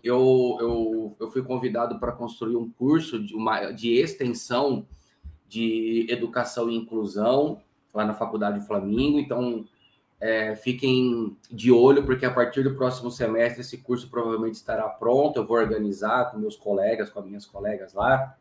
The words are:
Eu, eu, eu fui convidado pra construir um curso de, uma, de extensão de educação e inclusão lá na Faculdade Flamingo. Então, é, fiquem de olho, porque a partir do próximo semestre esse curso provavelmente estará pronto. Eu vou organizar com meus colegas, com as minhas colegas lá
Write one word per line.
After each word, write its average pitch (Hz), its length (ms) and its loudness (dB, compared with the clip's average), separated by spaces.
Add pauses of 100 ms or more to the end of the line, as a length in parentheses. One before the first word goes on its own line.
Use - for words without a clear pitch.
Eu, 127 560 4
eu, 113 580 -2
eu 110 140 -8
fui 131 100 -2
convidado 117 560 -4
pra 120 140 -4
construir 117 420 -6
um 117 160 -4
curso 143 480 0
de, 104 160 -8
uma, 110 380 -2
de 117 220 -2
extensão 127 920 0 (640)
de 113 600 0
educação 117 640 -2
e 117 60 -2
inclusão 113 840 0 (320)
lá 104 120 -2
na 104 100 -2
Faculdade 104 540 -4
Flamingo. 110 500 2
Então, 123 480 -4 (540)
é, 110 340 0
fiquem 127 840 0 (140)
de 117 220 4
olho, 135 320 8
porque 131 200 0
a 123 60 2
partir 127 320 0
do 135 140 0
próximo 127 340 -2
semestre 120 520 0
esse 131 160 -12
curso 123 300 -6
provavelmente 113 460 -4
estará - 340 -4
pronto. 135 480 2
Eu 110 80 0
vou 113 120 0
organizar 107 720 0
com 107 80 -10
meus 107 160 -4
colegas, 104 560 -2
com - 80 -12
as 95 80 -12
minhas 101 200 -16
colegas 98 480 -8
lá 131 460 0